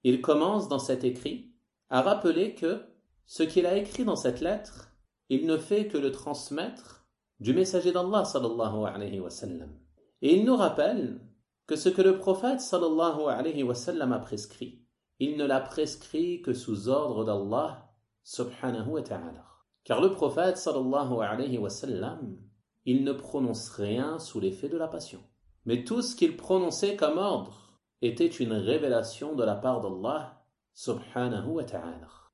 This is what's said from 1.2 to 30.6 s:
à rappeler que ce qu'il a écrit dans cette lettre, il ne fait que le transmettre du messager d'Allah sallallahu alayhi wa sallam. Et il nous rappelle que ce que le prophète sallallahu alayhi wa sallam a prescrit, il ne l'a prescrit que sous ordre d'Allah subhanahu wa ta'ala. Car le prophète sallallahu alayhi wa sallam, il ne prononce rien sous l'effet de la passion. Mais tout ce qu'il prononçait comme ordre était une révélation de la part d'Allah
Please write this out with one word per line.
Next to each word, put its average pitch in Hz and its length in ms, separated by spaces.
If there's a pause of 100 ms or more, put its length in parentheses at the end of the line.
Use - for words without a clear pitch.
à 131 120
rappeler 196 520
que 175 300 (420)
ce - 180
qu'il 175 220
a 185 100
écrit 208 280
dans 190 120
cette - 240
lettre, - 560 (320)
il 131 180
ne 160 100
fait 202 300
que 160 120
le 139 120
transmettre - 960 (320)
du 117 160
messager 180 380
d'Allah 180 320
sallallahu 113 600
alayhi 98 340
wa 87 100
sallam. 80 480 (440)
Et 147 120
il 208 100
nous 247 120
rappelle 165 640 (460)
que 151 100
ce 185 140
que 190 120
le 190 160
prophète 233 420
sallallahu 160 680
alayhi 143 340
wa 123 120
sallam 147 380
a 110 60
prescrit, - 640 (360)
il 151 180
ne 147 80
l'a 135 160
prescrit 165 800
que 123 140
sous 104 340
ordre 127 360
d'Allah 110 680 (320)
subhanahu 123 680
wa 151 140
ta'ala. 85 420 (400)
Car 117 160
le 190 120
prophète 180 440
sallallahu 131 640
alayhi 110 380
wa 101 120
sallam, 113 680 (460)
il 135 200
ne 139 80
prononce 123 580
rien 127 480
sous - 200
l'effet 190 300
de 165 80
la 160 120
passion. - 320 (460)
Mais 120 180
tout 233 180
ce - 120
qu'il 160 220
prononçait 190 600
comme 156 220
ordre - 640 (200)
était 120 260
une 123 260
révélation 123 840
de 120 100
la 107 120
part 120 240
d'Allah 104 640 (300)